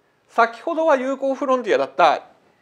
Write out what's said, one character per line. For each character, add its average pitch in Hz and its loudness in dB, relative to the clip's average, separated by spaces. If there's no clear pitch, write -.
先 233 0
ほ 339 -4
ど 320 -2
は 302 4
有 262 -6
効 269 -4
フ 277 -8
ロ 254 0
ン 240 -6
テ 220 -2
ィ - 4
ア - 0
だ 135 0
っ - -18
た 156 2